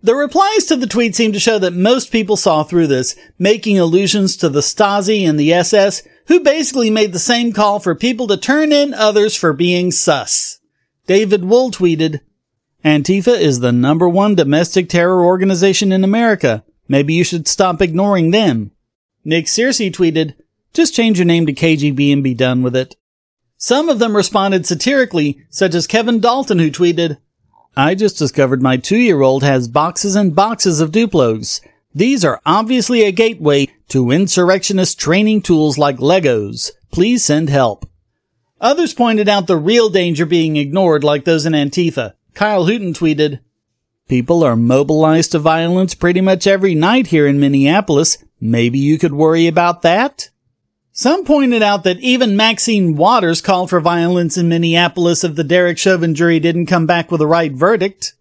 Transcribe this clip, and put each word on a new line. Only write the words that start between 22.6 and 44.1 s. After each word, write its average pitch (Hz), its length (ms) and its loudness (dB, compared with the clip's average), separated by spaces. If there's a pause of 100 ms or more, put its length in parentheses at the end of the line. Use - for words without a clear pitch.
with 127 120 -2
it." 131 220 -4 (600)
Some 294 320 0
of 262 100 0
them 214 180 0
responded 196 480 0
satirically, 175 760 -2 (120)
such 185 240 -2
as 175 140 -2
Kevin 226 320 0
Dalton, 240 400 0
who 160 100 2
tweeted, 170 480 -2 (580)
"I 156 200 0
just 202 200 -2
discovered 135 460 0
my 131 140 0
two-year-old 139 680 2
has 135 240 0
boxes 160 480 -2
and 190 220 0
boxes 190 440 0
of 156 120 -2
Duplos. 131 680 -2 (340)
These 214 300 0
are 131 220 -2
obviously 226 560 2
a 202 100 2
gateway 160 560 0 (200)
to 123 220 0
insurrectionist 185 880 0
training 208 440 0
tools 151 340 0
like 143 220 0
Legos. 123 720 -2 (200)
Please 220 320 0
send 151 280 0
help." 127 360 0 (760)
Others 294 320 0
pointed 220 340 0
out 202 180 0
the 175 120 0
real 220 320 2
danger 170 340 0
being 160 320 0
ignored, 147 480 0
like 147 220 0
those 160 180 0
in 165 80 0
Antifa. 143 600 -2 (200)
Kyle 202 320 0
Hooten 190 300 -2
tweeted, 151 460 -2 (680)
"People 131 340 0